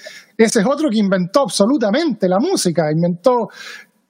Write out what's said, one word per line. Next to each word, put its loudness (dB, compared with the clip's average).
Ese 2
es 2
otro 0
que 0
inventó 0
absolutamente 0
la 2
música, -2
inventó, 0